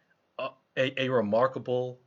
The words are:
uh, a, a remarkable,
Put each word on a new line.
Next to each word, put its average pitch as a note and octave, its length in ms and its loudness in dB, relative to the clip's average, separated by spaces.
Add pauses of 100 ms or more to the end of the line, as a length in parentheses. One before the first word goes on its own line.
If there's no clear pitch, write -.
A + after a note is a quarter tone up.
(380)
uh, C3 120 -6 (260)
a, C3+ 280 0
a C3 40 -2
remarkable, B2 1000 0